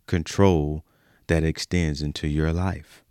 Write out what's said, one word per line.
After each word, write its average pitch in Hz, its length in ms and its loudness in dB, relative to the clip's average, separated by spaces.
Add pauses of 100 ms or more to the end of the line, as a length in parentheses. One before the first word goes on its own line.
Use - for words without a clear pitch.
control 80 800 2 (440)
that 82 140 2
extends 80 600 -2
into 76 260 -4
your 78 240 0
life. 87 580 -6